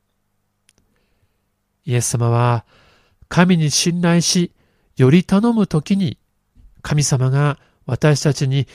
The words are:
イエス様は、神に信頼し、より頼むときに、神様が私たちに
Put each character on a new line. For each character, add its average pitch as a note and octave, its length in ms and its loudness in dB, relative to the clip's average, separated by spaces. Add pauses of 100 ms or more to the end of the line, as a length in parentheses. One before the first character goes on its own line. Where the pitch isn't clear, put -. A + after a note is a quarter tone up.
(1800)
イ B2 100 -6
エ A#2+ 60 0
ス A#2 60 -4
様 A#2 240 -2
は、 A#2+ 340 0 (640)
神 F3+ 280 2
に D#3 140 0
信 F3 300 -2
頼 E3+ 200 2
し、 E3+ 320 -2 (440)
よ B2+ 140 4
り F3 140 4
頼 G#3+ 280 0
む G#3+ 140 0
と D3+ 160 -2
き G3 140 -2
に、 F#3+ 220 -4 (640)
神 D3 220 -2
様 C3 260 0
が C#3 280 0 (260)
私 C#3+ 360 0
た C#3+ 140 0
ち C3+ 140 -4
に C3+ 260 -2